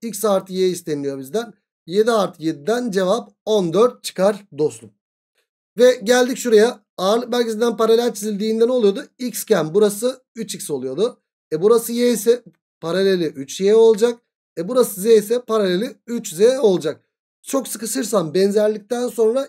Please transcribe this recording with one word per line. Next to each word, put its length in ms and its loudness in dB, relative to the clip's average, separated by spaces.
X 220 -8
artı 280 -2
Y 160 0
isteniyor 500 -6
bizden. 340 -8
Yedi 240 0
artı 320 -2
yediden 480 -4
cevap 420 -2
on 280 0
dört 320 0
çıkar 400 -2
dostum. 320 -4
Ve 260 4
geldik 320 2
şuraya. 460 2
Ağırlık 320 -2
merkezinden 480 -2
paralel 380 2
çizildiğinde 520 -2
ne 60 0
oluyordu? 320 0
X 240 -8
iken 320 0
burası 480 0
üç 180 -10
x 160 -12
oluyordu. 500 -6
E 100 -4
burası 300 2
Y 200 2
ise 300 0
paraleli 440 0
üç 360 -10
y 140 4
olacak. 460 4
E 100 -8
burası 320 0
Z 60 -4
ise 340 4
paraleli 560 -2
üç 280 -8
Z 60 -8
olacak. 640 2
Çok 260 -4
sıkışırsan 640 -4
benzerlikten 760 0
sonra 400 0